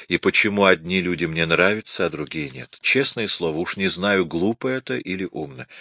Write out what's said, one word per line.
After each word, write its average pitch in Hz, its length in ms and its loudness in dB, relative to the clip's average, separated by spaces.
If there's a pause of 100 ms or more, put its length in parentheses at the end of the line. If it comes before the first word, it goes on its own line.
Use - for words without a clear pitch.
и 87 80 2
почему 101 480 2
одни 90 380 4
люди 85 240 0
мне 80 180 -2
нравятся, 90 600 2
а 80 40 -2
другие 151 380 -6
нет. 127 320 -16
Честное 127 480 0
слово, 80 300 -2
уж - 180 -4
не 98 120 0
знаю, 95 360 2
глупо 87 440 -2
это 127 280 -4
или 92 340 -6
умно. 139 360 -10 (140)